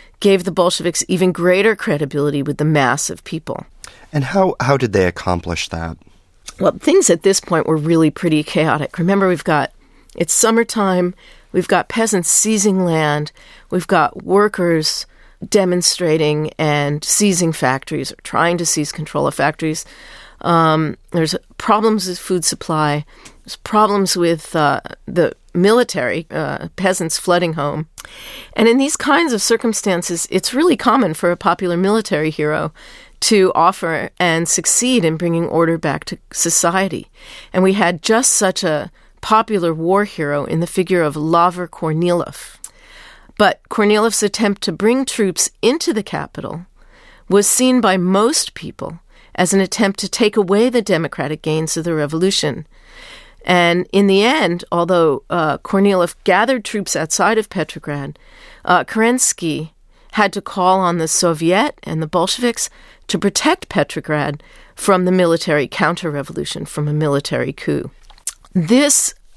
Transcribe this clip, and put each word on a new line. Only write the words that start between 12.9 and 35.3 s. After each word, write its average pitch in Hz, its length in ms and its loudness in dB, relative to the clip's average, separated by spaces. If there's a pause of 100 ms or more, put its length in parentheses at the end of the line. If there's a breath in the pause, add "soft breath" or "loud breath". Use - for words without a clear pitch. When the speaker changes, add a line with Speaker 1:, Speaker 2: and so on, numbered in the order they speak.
Speaker 1:
we've 180 160 -2
got - 380 0
workers 175 840 0 (420 soft breath)
demonstrating 160 1080 2
and 147 460 0
seizing 180 480 2
factories, 139 580 -4
or - 140 -16
trying 170 340 0
to 170 80 -4
seize 147 240 -2
control 151 380 -4
of 170 60 -6
factories. 156 500 -4 (560 loud breath)
Um, 160 560 2 (160)
there's 160 240 -2 (200)
problems 214 520 0
with 180 100 -8
food 180 260 -2
supply, 151 600 -2 (400 loud breath)
there's - 120 -16
problems 202 600 2
with, 170 400 0
uh, 143 240 2 (260)
the - 280 0 (200)
military, 175 760 2
uh, 151 440 -6
peasants 185 440 -2
flooding 175 340 0
home. 147 360 -6 (640 loud breath)
And 220 120 2
in 233 120 4
these 277 180 0
kinds 302 360 0
of 208 80 -2
circumstances, 202 880 -2
it's - 240 -2
really 320 220 2
common 202 380 0
for 175 160 -2
a 175 60 -2
popular 175 400 -2
military 185 540 0
hero 156 420 -2 (460 loud breath)
to 190 360 4
offer 165 640 0
and 165 300 0
succeed 240 560 2
in 160 140 0
bringing 170 280 0